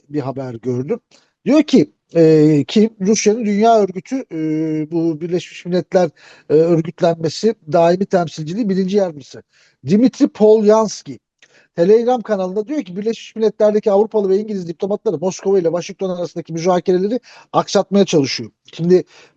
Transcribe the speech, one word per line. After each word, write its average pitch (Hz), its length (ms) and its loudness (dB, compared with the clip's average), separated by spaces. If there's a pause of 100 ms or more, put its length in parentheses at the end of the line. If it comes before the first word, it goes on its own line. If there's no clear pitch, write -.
bir 147 100 -6
haber 131 340 -8
gördüm. 127 460 -6 (460)
Diyor 294 180 4
ki, 269 280 2 (240)
e, 156 520 4
kim? 220 220 2 (120)
Rusya'nın 214 440 0
Dünya 214 340 2
Örgütü, 196 520 -4
e, 170 60 -8 (540)
bu 165 300 -2
Birleşmiş 170 440 -8
Milletler, 180 440 0 (400)
e, 139 40 2
örgütlenmesi 165 1040 0 (160)
daimi 175 340 2
temsilciliği 175 640 -4
birinci 190 280 -2
yardımcısı 151 460 -6 (440)
Dimitri 226 400 2
Polyanski 214 920 2 (560)
Telegram 226 460 2
kanalında 196 460 -6
diyor 285 160 -6
ki 175 120 -16
Birleşmiş 208 400 -8
Milletler'deki 214 560 0
Avrupalı 202 380 0
ve 190 80 2
İngiliz 208 300 -6
diplomatları 196 500 -4
Moskova 190 420 -2
ile 165 80 0
Washington 175 420 -4
arasındaki 175 440 -8
müzakereleri 180 640 0 (340)
aksatmaya 190 520 0
çalışıyor. 131 460 -2 (220)
Şimdi 175 300 2 (340)